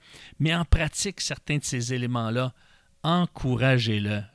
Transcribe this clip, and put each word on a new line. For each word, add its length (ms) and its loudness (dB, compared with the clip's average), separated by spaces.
met 140 2
en 120 0
pratique 560 0
certains 360 -4
de 60 -2
ces 300 -4
éléments-là, 600 -2
encouragez-le, 1200 0